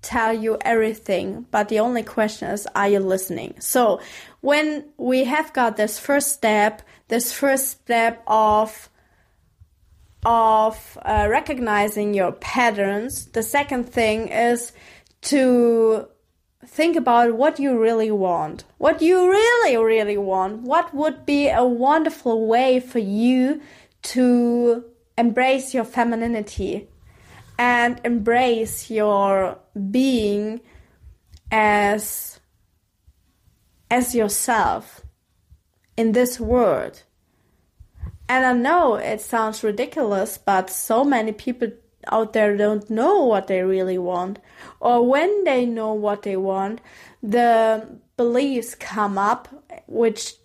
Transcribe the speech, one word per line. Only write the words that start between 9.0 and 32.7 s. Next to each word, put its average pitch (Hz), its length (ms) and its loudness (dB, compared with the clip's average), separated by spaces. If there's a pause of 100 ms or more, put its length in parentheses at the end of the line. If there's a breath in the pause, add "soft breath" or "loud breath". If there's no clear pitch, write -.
of, 220 760 2
uh, 208 260 0
recognizing 208 840 -2
your 180 160 0
patterns, 208 960 -2
the 226 160 -4
second 285 400 -2
thing 220 460 -2
is 240 420 0 (580 loud breath)
to 233 760 4 (580)
think 330 300 0
about 240 400 4
what 294 240 0
you 269 180 0
really 220 340 2
want. 175 520 -2 (140)
What 320 240 2
you 359 280 4
really, 427 480 4
really 220 400 2
want. 196 440 -4
What 302 320 -2
would 302 320 -4
be 285 240 2
a 247 160 2
wonderful 254 840 0
way 254 320 2
for 247 200 -6
you 254 600 0 (420 loud breath)
to 240 840 2 (320)
embrace 254 560 0
your 247 100 0
femininity 233 1040 -4 (680 soft breath)
and 240 460 0
embrace 233 840 0
your 196 680 0 (340)
being 220 680 0 (920 soft breath)
as, 208 880 0 (1500)